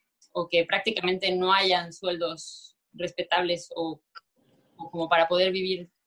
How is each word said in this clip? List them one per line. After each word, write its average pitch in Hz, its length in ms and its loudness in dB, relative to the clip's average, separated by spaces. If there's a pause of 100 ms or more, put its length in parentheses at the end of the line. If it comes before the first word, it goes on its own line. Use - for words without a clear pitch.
(320)
o 170 160 -4
que 170 160 2
prácticamente 190 720 -2
no 185 180 2
hayan 180 400 2
sueldos 170 840 -8 (160)
respetables 175 840 -2
o, 165 240 -6 (760)
o - 140 -12
como 165 180 -4
para 170 200 6
poder 185 240 4
vivir 185 360 -2 (180)